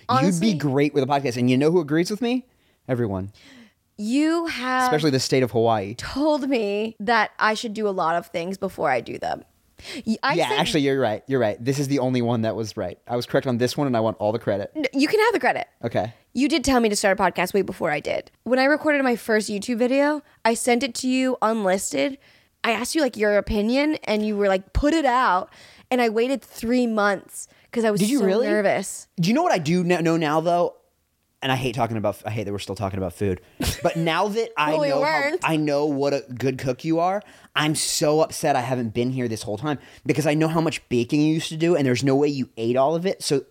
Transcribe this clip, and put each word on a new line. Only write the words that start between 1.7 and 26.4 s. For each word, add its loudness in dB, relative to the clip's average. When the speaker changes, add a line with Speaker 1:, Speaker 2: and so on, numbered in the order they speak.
Speaker 2:
who 2
agrees 0
with -4
me? -2
Everyone. -2
Speaker 1:
You 0
have -2
Speaker 2:
Especially 2
the 2
state 2
of -2
Hawaii. 0
Speaker 1:
told -2
me -2
that 2
I 2
should -6
do -2
a 2
lot 0
of -4
things -6
before -2
I 0
do -10
them. -6
Y-, 0
I 0
Speaker 2:
Yeah, 0
Speaker 1:
said 0
Speaker 2:
actually, 2
you're 2
right. 0
You're 2
right. 0
This -2
is 0
the 2
only 2
one 0
that -2
was -8
right. -6
I -4
was -2
correct 0
on 0
this 0
one, 0
and 0
I 2
want 0
all 2
the -4
credit. -4
Speaker 1:
N-, -2
you 2
can 2
have 4
the -2
credit. 0
Speaker 2:
Okay. -4
Speaker 1:
You 0
did 0
tell 4
me 2
to -2
start 2
a 2
podcast 0
way 2
before -4
I -2
did. -6
When 2
I 2
recorded 2
my 2
first 0
YouTube -4
video, 2
I 2
sent 2
it -4
to -4
you 0
unlisted 0
I 2
asked -4
you, 0
like, -2
your 2
opinion, 0
and 0
you -2
were 2
like, 0
"Put 2
it 2
out." 2
And 2
I 2
waited 0